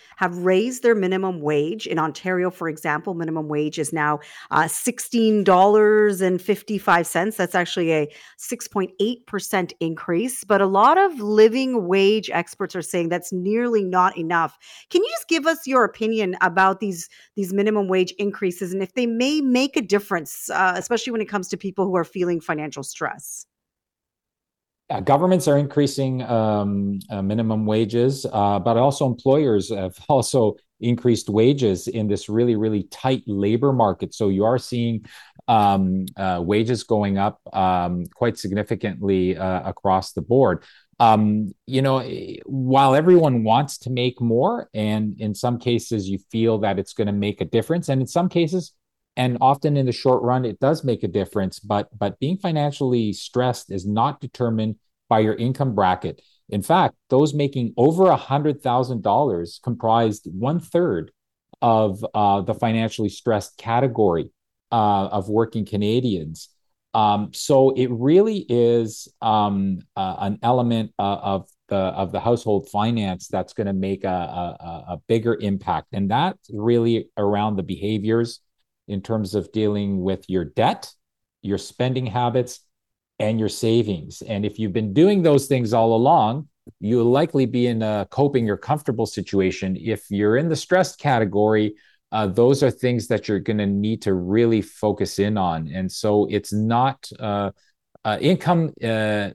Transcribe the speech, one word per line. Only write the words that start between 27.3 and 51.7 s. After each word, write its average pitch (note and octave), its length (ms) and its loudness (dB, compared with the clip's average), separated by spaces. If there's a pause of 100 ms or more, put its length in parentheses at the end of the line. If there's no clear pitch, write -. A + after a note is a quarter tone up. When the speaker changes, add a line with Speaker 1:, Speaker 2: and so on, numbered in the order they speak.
Speaker 2:
wages, A2+ 640 0
uh, G2+ 280 2
but A2+ 180 0
also C3+ 300 2
employers B2 640 0
have F#2+ 300 -6
<laughs> - 60 -8
also B2 460 2 (260)
increased A#2 500 0
wages A2 580 2
in G#2+ 200 -4
this G2 200 -4
really, A2+ 280 2
really G#2+ 340 -2
tight C3 360 -2
labor A2 460 0
market. G#2 400 0
So G#2+ 160 -2
you G2 160 2
are A#2+ 140 2
seeing, A#2 480 -4 (420)
um, F#2+ 560 2 (140)
uh, F#2 260 -2
wages A2 380 0
going G2+ 340 0
up, G2+ 240 -2 (140)
um, F2+ 500 0 (100)
quite A#2+ 220 -2
significantly, G2 1000 -2
uh, F#2 320 -4
across F#2 460 -2
the - 80 -8
board. G2+ 420 2 (380)
Um, G#2+ 540 4 (120)
you C3 140 -2
know, C3+ 200 2
eh, - 440 -10
while C3+ 500 4
everyone D3+ 500 6
wants A#2+ 340 2
to - 120 -10
make B2 300 -2
more, B2 540 0
and G#2+ 440 -2
in G#2+ 160 -4
some A#2+ 240 -2
cases A2+ 480 -2
you F#2+ 120 -4 (120)
feel A2+ 280 2
that G2+ 200 0
it's G2 140 -6
gonna G#2 200 -2
make G2+ 280 -2
a F2 60 -4
difference, A#2+ 420 0
and C3 140 0
in A#2+ 40 -4
some F3 220 0
cases, E3+ 440 -2 (440)
and B2+ 260 0
often C#3 340 4
in C3+ 80 2
the B2+ 80 2
short B2+ 300 2
run, B2+ 240 0
it G#2+ 120 -8
does D3+ 260 0
make B2 180 -2
a G#2 60 -2
difference. F#2+ 520 -2
But, G#2 280 -2 (100)